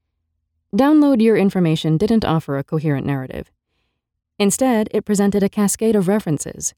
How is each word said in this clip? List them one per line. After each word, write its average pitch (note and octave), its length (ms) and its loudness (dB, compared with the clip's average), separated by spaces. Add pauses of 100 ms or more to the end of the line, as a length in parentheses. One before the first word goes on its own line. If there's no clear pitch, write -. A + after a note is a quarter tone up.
(760)
Download C#4+ 460 4
Your A3+ 160 4
Information D#3+ 600 0
didn't A3 280 0
offer D3+ 320 -2
a C#3 60 -6
coherent D3+ 420 -2
narrative. C3+ 460 -8 (880)
Instead, A3 520 0
it G#3+ 140 -2
presented G3+ 380 0
a G3 60 0
cascade G#3+ 460 0
of F#3 120 2
references, F#3 720 -4